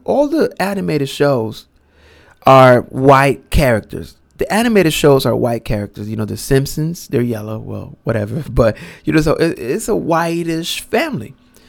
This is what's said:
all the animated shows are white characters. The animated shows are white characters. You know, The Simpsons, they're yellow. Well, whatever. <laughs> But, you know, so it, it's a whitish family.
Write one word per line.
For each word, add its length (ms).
all 240
the 280
animated 520
shows 580
are 400
white 680
characters. 680
The 140
animated 420
shows 320
are 100
white 300
characters. 440
You 60
know, 80
The 140
Simpsons, 720
they're 120
yellow. 380
Well, 460
whatever. 420
<laughs> 20
But, 280
you 80
know, 80
so 140
it, 260
it's 300
a 60
whitish 840
family. 560